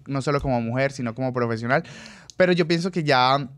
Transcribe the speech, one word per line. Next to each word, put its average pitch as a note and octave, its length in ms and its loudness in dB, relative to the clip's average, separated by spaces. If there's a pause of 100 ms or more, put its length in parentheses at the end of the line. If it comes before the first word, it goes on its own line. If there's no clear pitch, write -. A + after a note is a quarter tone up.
no C#3 160 -4
solo C#3+ 200 0
como C3 200 -2
mujer, B2+ 300 -2
sino A#2+ 240 -6
como C3 180 -4
profesional. A#2+ 500 0 (540)
Pero F3+ 160 4
yo F3 140 2
pienso E3+ 240 -2
que F3 120 -2
ya C3+ 540 4